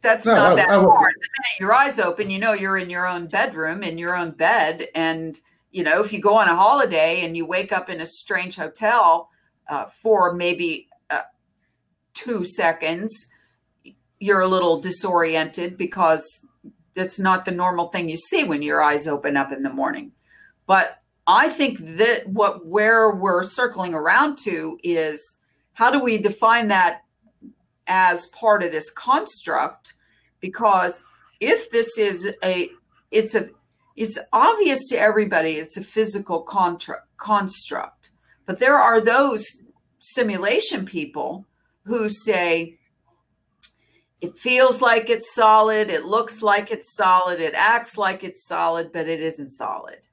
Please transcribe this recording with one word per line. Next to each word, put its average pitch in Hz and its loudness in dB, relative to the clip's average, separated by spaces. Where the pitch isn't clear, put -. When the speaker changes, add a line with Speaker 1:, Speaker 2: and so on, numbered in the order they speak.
Speaker 1:
that's 220 2
Speaker 2:
No, 226 6
Speaker 1:
not 190 6
Speaker 2:
I, - 6
Speaker 1:
that - 4
Speaker 2:
I - 6
won't. - 8
Speaker 1:
hard. 831 4
The - -14
minute - -6
your 196 2
eyes 269 2
open, 196 -2
you 196 -6
know 220 0
you're 196 -2
in 185 -6
your 180 -4
own 175 -6
bedroom, 175 -4
in 165 -8
your 170 -4
own 170 -4
bed. 165 0
And, 165 -4
you 180 -6
know, 160 2
if 214 -4
you 170 -8
go 208 4
on 208 4
a 170 4
holiday 180 2
and 165 -8
you 165 -4
wake 185 -4
up 180 -4
in 160 -10
a 165 -8
strange 180 -6
hotel, 185 2
uh, 147 -6
for 190 2
maybe, 175 -4
uh, 147 -4
two 214 -6
seconds, 170 -4
you're 202 2
a 185 2
little 180 2
disoriented 170 -2
because 170 -2
that's 185 -6
not 185 0
the 190 -6
normal 175 -2
thing 175 -6
you 160 -8
see 330 -2
when 156 -4
your 147 0
eyes 147 0
open 143 -2
up 139 -2
in 135 -8
the 135 -4
morning. - -6
But 185 2
I 240 6
think 214 -4
that 220 2
what, 180 -2
where 214 4
we're 185 0
circling 196 -4
around 214 2
to 160 -8
is 160 -4
how 240 2
do 277 2
we 240 0
define 226 0
that 185 2
as 185 2
part 208 2
of 170 -2
this 156 -8
construct? - -4
Because 185 0
if 302 0
this 233 0
is 196 -2
a, 180 -2
it's 214 0
a, - -2
it's 214 -6
obvious 294 2
to 247 -2
everybody, 202 2
it's 160 -10
a 190 -12
physical 196 -4
contra-, 175 -4
construct. - -4
But 185 -8
there 269 6
are 233 6
those 233 2
simulation 214 -2
people 151 -10
who 220 -2
say, 175 -2
"It - -12
feels 254 4
like 233 2
it's 226 -2
solid, 214 4
it 160 -4
looks 220 -4
like 208 0
it's - -10
solid, 185 2
it 160 -4
acts 233 0
like 190 -4
it's - -14
solid, 165 -4
but 160 -6
it 165 -4
isn't 156 -8
solid." - -12